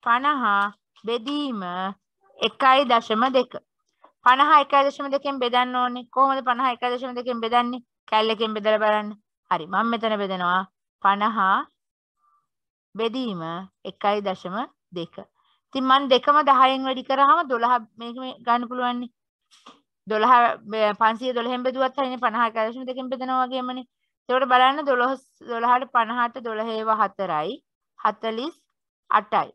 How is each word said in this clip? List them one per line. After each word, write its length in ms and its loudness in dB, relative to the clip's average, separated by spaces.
පනහ 400 0
බෙදීම 580 -4
එකයි 460 2
දශම 380 0
දෙක. 180 2
පනහ 340 6
එකයි 280 4
දශම 260 -2
දෙකෙන් 300 -4
බෙදන්න 360 0
ඕනේ. 340 -2
කොහොමද 360 2
පනහ 240 0
එකයි 220 -4
දශම 240 -6
දෙකෙන් 260 -6
බෙදන්නේ? 400 0
කැල්ලකින් 480 0
බෙදලා 260 0
බලන්න. 300 0
හරි. 160 -4
මම 220 0
මෙතන 280 -2
බෙදනවා 440 -2
පනහ 360 0
බෙදීම 460 -4
එකයි 400 -2
දශම 340 -6
දෙක. 260 -12
ඉතින් 220 -4
මං 240 2
දෙකම 360 4
දහයෙන් 380 4
වැඩි 200 -4
කරාම 440 2
දොළහ 260 0
මේක 220 -14
මේ 240 -12
ගන්න 300 -2
පුළුවන් 300 -4
නේ. 120 -12
දොළහ, 260 4
පන්සිය 380 0
දොළහෙන් 300 -4
බෙදුවත් 340 -2
හරිනේ 240 -4
පනහ 240 0
එකයි 200 -2
දශම 200 -8
දෙකෙන් 240 -8
බෙදනවා 360 -2
වගේමනේ. 400 -8
එතකොට 160 2
බලන්න 400 4
දොළහ, 280 2
දොළහට 480 0
පනහට 540 -2
දොළහ 260 -6
ඒවා 280 -2
හතරයි, 560 -2
හතළිස් 560 -6
අටයි. 460 0